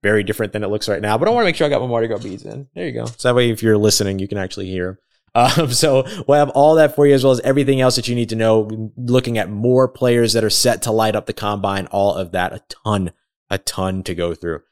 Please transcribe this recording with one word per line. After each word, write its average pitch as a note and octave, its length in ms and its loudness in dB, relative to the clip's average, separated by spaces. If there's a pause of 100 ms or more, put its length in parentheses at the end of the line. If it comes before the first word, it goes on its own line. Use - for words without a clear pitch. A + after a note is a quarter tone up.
very G#2 200 2
different G#2 300 -4
than G#2+ 100 -4
it G2 60 -4
looks G#2+ 200 -4
right G2+ 120 -2
now. G#2+ 160 0
But D#3 100 0
I A3 40 2
wanna A#3+ 140 2
make E3+ 100 0
sure D#3 100 0
I D3 40 0
got C#3 120 0
my B2+ 60 -6
Mardi A#2 200 -2
Gras G#2+ 120 -4
beads G2+ 260 -12
in. C3 300 -14
There F3 100 -8
you C3+ 80 -8
go. A2+ 120 -6
So A#2+ 240 -4
that B2 60 2
way, A#2+ 140 2
if A2 140 -4
you're A2 140 4
listening, G2+ 420 2
you F#2+ 80 -6
can G2+ 100 -8
actually F#2+ 300 -8
hear F#2 220 -6
'em. F#2 80 -14 (380)
Um, B2+ 360 2
<laughs> - 0 -
so C3+ 320 2 (240)
we'll D3 120 6
have C#3+ 100 4
all D3 260 4
that D3+ 200 4
for D3 100 4
you, C#3+ 80 8
as C3 100 4
well C3+ 100 6
as B2 80 0
everything C3+ 380 2
else B2+ 160 4
that A#2+ 120 -4
you A#2+ 80 -2
need A#2 140 -2
to A2+ 60 -4
know, A2 600 0
looking A#2+ 400 0
at G2+ 140 -4
more B2 360 2
players A#2+ 460 0
that A2+ 100 0
are A2 60 0
set A#2 340 0
to A2+ 80 -4
light A2 240 0
up G#2 120 -6
the - 60 -6
combine, G2+ 540 -4
all G2+ 280 0
of F2+ 160 -8
that, F2+ 220 -2
a - 160 -14
ton, G2 420 -4 (400)
a G2 80 -4
ton F#2+ 440 -6
to F2+ 120 -8
go E2+ 180 -4
through E2 280 -8 (100)